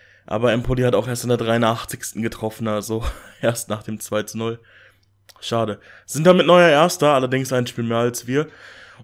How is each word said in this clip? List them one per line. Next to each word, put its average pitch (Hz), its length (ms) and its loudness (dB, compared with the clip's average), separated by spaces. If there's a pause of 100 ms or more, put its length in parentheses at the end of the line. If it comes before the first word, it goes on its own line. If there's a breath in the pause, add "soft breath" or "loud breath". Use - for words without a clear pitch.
(280 soft breath)
Aber 113 240 0
Empoli 123 300 -2
hat 120 140 2
auch 110 100 -2
erst 123 160 -6
in 120 60 -4
der 120 100 2
dreiundachtzigsten 113 840 -2
getroffen, 113 460 -6
also 107 380 -4 (180)
<laughs> - 200 -20
erst 117 260 -2
nach 107 160 -8
dem 107 160 -10
zwei 107 240 -4
zu 110 140 -14
null. 117 200 -6 (800 soft breath)
Schade. 110 400 -4 (260 loud breath)
Sind 156 220 -2
damit 180 220 6
neuer 175 200 8
Erster, 151 460 4
allerdings 131 380 -2
ein 123 160 0
Spiel 120 160 -6
mehr 117 140 -2
als 117 280 -4
wir. 143 220 -2 (560 loud breath)